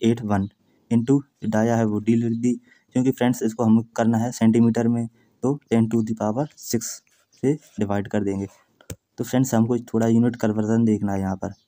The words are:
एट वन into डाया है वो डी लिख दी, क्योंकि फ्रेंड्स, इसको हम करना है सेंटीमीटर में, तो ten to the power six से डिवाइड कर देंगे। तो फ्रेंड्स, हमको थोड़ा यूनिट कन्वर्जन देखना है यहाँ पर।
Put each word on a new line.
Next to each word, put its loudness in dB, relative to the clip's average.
एट 2
वन -2
into 2
डाया 2
है 2
वो -2
डी 0
लिख 0
दी, 0
क्योंकि 2
फ्रेंड्स, -2
इसको -2
हम 6
करना 2
है -2
सेंटीमीटर 4
में, -2
तो -2
ten 2
to 0
the -6
power -2
six -4
से 0
डिवाइड -2
कर -2
देंगे। -4
तो -4
फ्रेंड्स, 0
हमको 2
थोड़ा -2
यूनिट 2
कन्वर्जन 0
देखना 0
है -4
यहाँ -4
पर। -8